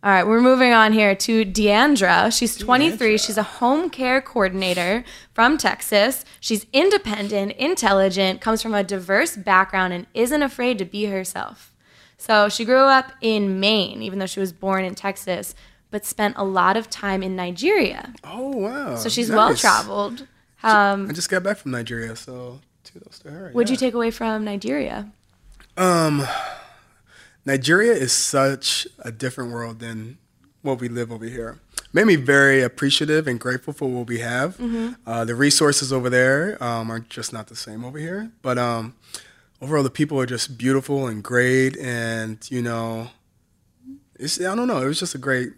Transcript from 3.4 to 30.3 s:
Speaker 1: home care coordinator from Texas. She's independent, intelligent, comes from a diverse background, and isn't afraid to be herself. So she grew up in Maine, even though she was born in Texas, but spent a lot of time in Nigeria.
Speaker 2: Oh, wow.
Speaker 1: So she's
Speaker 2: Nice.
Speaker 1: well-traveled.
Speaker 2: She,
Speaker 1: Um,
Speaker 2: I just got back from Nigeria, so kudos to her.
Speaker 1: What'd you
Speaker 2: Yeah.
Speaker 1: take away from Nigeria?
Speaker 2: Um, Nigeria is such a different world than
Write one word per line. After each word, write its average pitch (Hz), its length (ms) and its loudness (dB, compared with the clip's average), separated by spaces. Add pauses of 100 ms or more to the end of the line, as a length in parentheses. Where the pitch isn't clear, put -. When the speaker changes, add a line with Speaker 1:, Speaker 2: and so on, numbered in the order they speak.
Speaker 1:
home 285 460 0
care 262 320 0
coordinator 190 840 0 (300)
from 254 240 4
Texas. 214 680 0 (140)
She's - 340 -4
independent, 208 800 0
intelligent, 196 880 2
comes 220 200 0
from 226 140 -4
a 202 80 2
diverse 196 520 0
background, 190 580 2
and 175 200 -8
isn't 247 300 2
afraid 247 360 -2
to 180 60 -4
be 208 200 -6
herself. - 680 -8 (440)
So 208 320 4
she 220 160 -4
grew 254 160 4
up 269 300 6 (100)
in 208 380 0
Maine, 202 440 0
even 196 160 -6
though 190 80 -4
she - 120 -8
was 190 140 -4
born 190 320 -2
in 180 100 -6
Texas, 190 600 -6 (340)
but 208 160 -8
spent 208 320 -2
a 208 60 -4
lot 190 340 2
of 226 120 -4
time 190 340 -4
in 185 120 -6
Nigeria. 214 800 -2 (100)
Speaker 2:
Oh, 254 320 -10
wow. 240 400 -6
Speaker 1:
So 226 140 -6
she's 233 200 -2
Speaker 2:
Nice. 214 80 2
Speaker 1:
well-traveled. 208 840 2
Speaker 2:
She, - 480 -10
Speaker 1:
Um, 202 420 4
Speaker 2:
I - 40 -4
just 170 180 -6
got 180 100 0
back 196 160 -2
from - 140 -8
Nigeria, 117 440 -6
so 123 440 -16 (340)
kudos - 260 -20
to 147 120 -20
her. 175 220 -16
Speaker 1:
What'd 233 180 2
you - 20 2
Speaker 2:
Yeah. 254 60 -2
Speaker 1:
take 254 160 0
away 226 160 0
from 220 340 -4
Nigeria? 208 680 -6 (680)
Speaker 2:
Um, 165 460 2 (1200)
Nigeria 160 480 2
is 135 180 0
such - 760 0 (120)
a 120 120 -14
different 123 400 -8
world 117 280 -10
than 113 380 -12 (440)